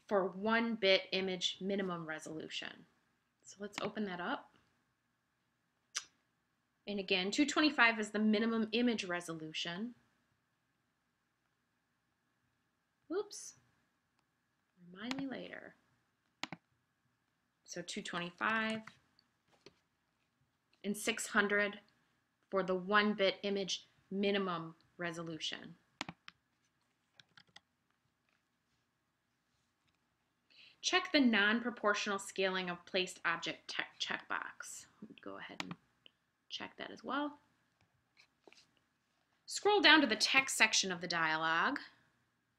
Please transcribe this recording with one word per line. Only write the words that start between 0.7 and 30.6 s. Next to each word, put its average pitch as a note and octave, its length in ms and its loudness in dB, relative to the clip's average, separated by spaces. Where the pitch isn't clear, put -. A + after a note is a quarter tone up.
bit F#3+ 260 4
image F#3 480 -2
minimum F#3 460 -4
resolution. - 800 -8
So - 140 -18
let's G3+ 220 -10
open G#3+ 240 -4
that F3+ 140 -6
up. G#3 320 -6
And G3+ 140 -4
again, F#3+ 320 0
two C#4+ 160 2
twenty-five C4 520 4
is G#3+ 120 -4
the G#3 80 -2
minimum G#3+ 540 2
image A#3 320 2
resolution. F3 920 -6
Oops. - 420 -6
Remind A#3 240 -6
me C#4 80 -6
later. - 480 -12
So F3 120 -8
two F#3+ 200 -8
twenty-five A3 800 -2
and G3+ 100 -2
six - 320 -4
hundred G3+ 520 0
for F#3+ 140 0
the F#3 100 -2
one G#3 380 4
bit G3 320 2
image G3 420 -4
minimum F#3+ 640 0
resolution. E3+ 800 -8